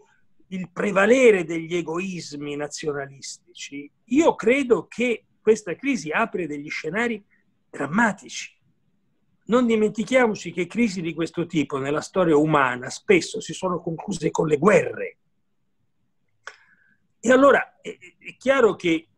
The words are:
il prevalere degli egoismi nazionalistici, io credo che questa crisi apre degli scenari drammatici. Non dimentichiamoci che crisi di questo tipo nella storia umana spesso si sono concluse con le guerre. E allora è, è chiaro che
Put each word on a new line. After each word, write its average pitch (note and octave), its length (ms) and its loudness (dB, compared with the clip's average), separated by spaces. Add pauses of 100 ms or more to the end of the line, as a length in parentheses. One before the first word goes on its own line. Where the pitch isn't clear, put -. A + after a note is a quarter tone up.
(480)
il F#3 220 -10
prevalere G3+ 720 4
degli E3 320 -6
egoismi D#3+ 800 -8
nazionalistici, C#3+ 1300 -10 (140)
io C#4 300 4
credo A#3+ 520 2
che A#3 400 -4 (140)
questa G#3+ 360 0
crisi G#3 340 -6
apre F#3+ 360 -4
degli D3 220 -10
scenari G#3 540 -6 (460)
drammatici. - 880 -4 (920)
Non B3 200 2
dimentichiamoci G#3+ 880 0
che F3 140 -4
crisi G3 340 -2
di E3 140 -6
questo D#3+ 320 -4
tipo C#3+ 320 -2
nella C#3+ 220 -4
storia E3+ 360 2
umana C3+ 540 2
spesso - 500 0
si - 140 -12
sono F#3 260 -6
concluse E3 500 -6
con E3 160 -2
le D3+ 120 0
guerre. C#3+ 580 2 (2000)
E - 120 2
allora C4+ 480 4
è, - 100 -16
è - 460 -20
chiaro A#3+ 400 2
che E3 420 -2